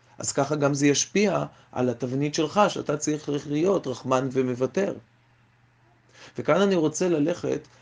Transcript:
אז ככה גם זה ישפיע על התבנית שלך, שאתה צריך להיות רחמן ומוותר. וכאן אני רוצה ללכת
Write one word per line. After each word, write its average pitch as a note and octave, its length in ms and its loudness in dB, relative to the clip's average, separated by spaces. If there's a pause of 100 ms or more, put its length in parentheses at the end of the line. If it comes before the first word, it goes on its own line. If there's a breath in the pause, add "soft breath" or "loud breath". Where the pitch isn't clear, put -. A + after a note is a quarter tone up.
(220 soft breath)
אז - 100 -6
ככה C#3+ 240 0
גם C#3+ 180 2
זה C#3+ 120 2
ישפיע D3 580 2 (280 soft breath)
על B2 160 0
התבנית C3+ 460 -2
שלך, D#3+ 340 0
שאתה D3 280 -2
צריך D3+ 320 -4 (180)
להיות D#3+ 400 0
רחמן C3 460 0
ומוותר. C3 640 -2 (1400 loud breath)
וכאן D3 220 2
אני G3 140 4
רוצה D#3+ 340 0
ללכת D3 600 -2 (140)